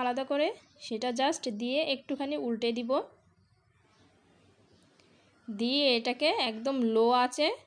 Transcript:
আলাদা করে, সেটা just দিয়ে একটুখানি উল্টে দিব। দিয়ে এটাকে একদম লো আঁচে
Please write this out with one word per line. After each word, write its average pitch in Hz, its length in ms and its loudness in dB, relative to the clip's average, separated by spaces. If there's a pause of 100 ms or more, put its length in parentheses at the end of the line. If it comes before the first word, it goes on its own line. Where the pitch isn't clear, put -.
আলাদা 247 280 -2
করে, 294 160 2 (400)
সেটা 233 220 -4 (120)
just 302 240 0 (160)
দিয়ে 254 180 -2 (160)
একটুখানি 277 420 -6 (100)
উল্টে 233 320 -2
দিব। 240 120 -6 (2500)
দিয়ে 240 360 2 (140)
এটাকে 247 300 0 (220)
একদম 233 260 -4 (180)
লো 226 120 6 (160)
আঁচে 294 260 0 (180)